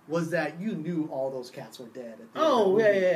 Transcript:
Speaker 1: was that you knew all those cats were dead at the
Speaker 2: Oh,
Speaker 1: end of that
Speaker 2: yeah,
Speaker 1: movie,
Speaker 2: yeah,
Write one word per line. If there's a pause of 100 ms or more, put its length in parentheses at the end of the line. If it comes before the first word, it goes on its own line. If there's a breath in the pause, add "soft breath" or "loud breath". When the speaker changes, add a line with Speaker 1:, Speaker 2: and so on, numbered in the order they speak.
Speaker 1:
was
that
you
knew
all
those
cats
were
dead
at
the
Speaker 2:
Oh,
Speaker 1:
end
of
that
Speaker 2:
yeah,
Speaker 1:
movie,
Speaker 2:
yeah,